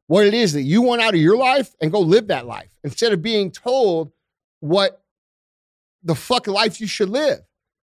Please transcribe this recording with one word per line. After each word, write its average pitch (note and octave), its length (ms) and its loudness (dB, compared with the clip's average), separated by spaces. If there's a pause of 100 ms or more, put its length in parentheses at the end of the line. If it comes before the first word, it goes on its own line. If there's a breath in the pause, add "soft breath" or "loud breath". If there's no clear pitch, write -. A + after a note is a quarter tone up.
what G3+ 180 4
it G3+ 80 4
is G#3+ 200 2
that C#3+ 100 -4
you E3+ 180 2
want A#3+ 200 0
out A3+ 120 0
of E3+ 60 2
your F3 180 4
life C4 440 0
and D#3 100 -2
go G#3 80 0
live G3 280 2
that C3 200 -4
life G2+ 240 -14 (120)
instead G#3 300 -2
of E3+ 80 -4
being G3+ 300 -4
told G3+ 600 -2 (500)
what F3+ 420 -2 (1000)
the E3 120 -2
fuck - 320 -4
life G#3 320 -2
you A3 80 -10
should F#3+ 220 -4
live. B3+ 320 -2 (500)